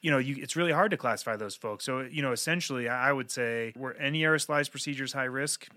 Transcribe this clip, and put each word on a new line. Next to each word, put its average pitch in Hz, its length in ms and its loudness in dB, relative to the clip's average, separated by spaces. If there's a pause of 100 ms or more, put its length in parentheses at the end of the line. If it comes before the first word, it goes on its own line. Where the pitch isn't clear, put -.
you 160 80 2
know, 139 80 6
you, 139 200 0
it's 135 160 -6
really 170 180 4
hard 190 180 4
to - 80 0
classify 113 380 -2
those 104 200 -6
folks. 107 300 -6
So, 131 140 -2
you 139 200 -6
know, 135 120 2
essentially, 135 540 0
I, 127 220 2
I 143 60 6
would 127 160 -2
say 117 440 -2
were 131 200 -8
any 151 260 0
aerosolized 151 500 4
procedures 135 440 -6
high 131 100 0
risk, 135 420 -4 (100)